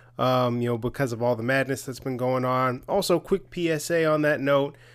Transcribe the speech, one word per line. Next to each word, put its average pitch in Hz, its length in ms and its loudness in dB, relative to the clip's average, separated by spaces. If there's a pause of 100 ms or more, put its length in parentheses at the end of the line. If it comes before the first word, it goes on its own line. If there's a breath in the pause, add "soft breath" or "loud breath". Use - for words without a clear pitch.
(200 soft breath)
um, 123 420 2
you 120 80 0
know, 120 80 0
because 120 340 -4
of 117 120 -6
all 120 120 2
the 110 60 -6
madness 131 400 0
that's - 180 -12
been 131 160 -6
going 127 300 0
on. 127 420 0
Also, 180 320 2
quick - 300 -4
P 170 220 -2
S 147 180 -4
A 165 160 2
on 156 160 2
that 147 180 2
note. 139 380 2 (180 soft breath)